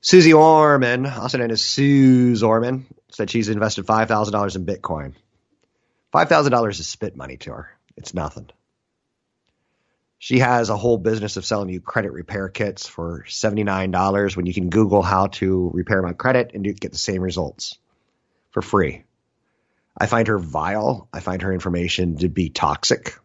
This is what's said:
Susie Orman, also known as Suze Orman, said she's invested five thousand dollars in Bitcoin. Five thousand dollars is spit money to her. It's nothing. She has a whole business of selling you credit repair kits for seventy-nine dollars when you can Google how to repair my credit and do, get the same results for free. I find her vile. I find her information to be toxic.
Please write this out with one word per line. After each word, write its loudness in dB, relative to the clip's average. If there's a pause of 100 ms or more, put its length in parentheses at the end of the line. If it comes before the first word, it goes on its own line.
Susie 8
Orman, 6
also -6
known -2
as -2
Suze 4
Orman, 0 (240)
said -6
she's -2
invested -4
five 0
thousand -2
dollars -2
in -6
Bitcoin. -8 (960)
Five 2
thousand 4
dollars 0
is -12
spit -10
money -16
to -16
her. -18 (260)
It's -18
nothing. -10 (1700)
She 0
has 4
a 0
whole 0
business -4
of -10
selling -4
you -8
credit -6
repair -8
kits -8
for -10
seventy-nine -2
dollars 0
when -4
you -4
can -2
Google 4
how 2
to -2
repair -2
my -4
credit 0
and -8
do, -2
get -10
the -10
same -4
results -8 (720)
for -4
free. -2 (920)
I -2
find 0
her 0
vile. -4
I -12
find -6
her -4
information -4
to -2
be -2
toxic. -4